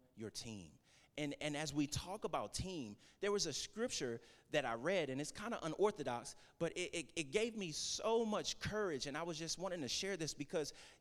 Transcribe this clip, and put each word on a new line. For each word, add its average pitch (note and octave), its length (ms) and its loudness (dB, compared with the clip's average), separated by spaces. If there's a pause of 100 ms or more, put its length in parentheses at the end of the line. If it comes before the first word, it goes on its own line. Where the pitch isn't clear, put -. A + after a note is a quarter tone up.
(160)
your G#2+ 140 -6
team? F#2+ 420 -8 (440)
And, C#3+ 240 0
and D3+ 160 0
as D3 160 -2
we D3 140 4
talk F#3 380 -4
about C#3 300 0
team, C#3+ 420 -4 (240)
there G3 100 4
was G3+ 160 4
a D#3 60 0
scripture C3+ 680 -2 (300)
that D3 140 4
I A#2 100 2
read, D3+ 360 2
and C3 100 0
it's D3 100 -2
kinda G#3 340 -4
unorthodox, D3 680 2 (240)
but E3 180 0
it, F3+ 160 0
it, D#3+ 220 -4
it D3+ 160 -2
gave A3 260 2
me F#3+ 140 -2
so A3+ 540 2
much G#3 340 0
courage, F#3 480 0
and C#3+ 100 -2
I D#3 60 -2
was E3+ 160 -2
just D#3+ 220 -2
wanting F3+ 220 0
to B2 60 0
share F#3+ 280 0
this D#3+ 180 0
because D3 380 0 (280)